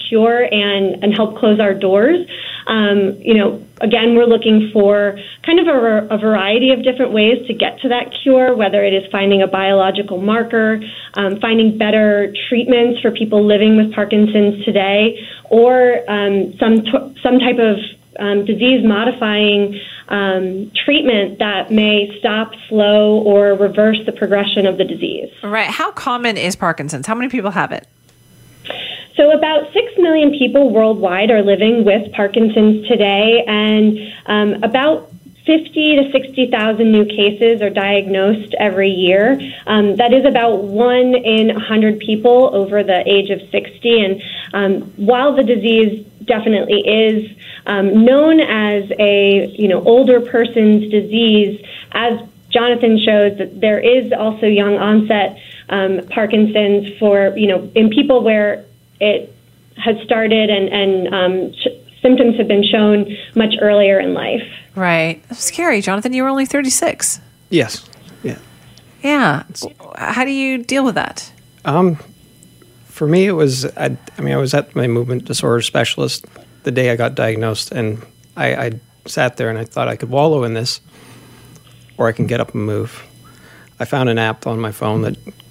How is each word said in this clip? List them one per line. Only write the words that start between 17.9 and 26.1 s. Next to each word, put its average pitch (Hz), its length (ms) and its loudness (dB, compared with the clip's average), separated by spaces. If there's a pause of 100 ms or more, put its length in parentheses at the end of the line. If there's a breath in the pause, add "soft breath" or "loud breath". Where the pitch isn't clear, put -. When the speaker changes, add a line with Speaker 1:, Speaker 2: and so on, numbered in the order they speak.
Speaker 1:
um, 202 240 -2
disease 226 400 0
modifying, 208 960 0 (260 loud breath)
um, 190 640 -4 (140)
treatment 226 560 0
that 208 320 -4
may 214 480 0
stop, 220 320 -4 (160)
slow, 214 540 4
or 202 320 4
reverse 208 520 2
the 214 60 -6
progression 202 540 -2
of 180 120 -2
the 190 60 0
disease. - 480 -8 (100)
Speaker 2:
Right. 208 260 -4
How 311 220 -6
common 240 460 -4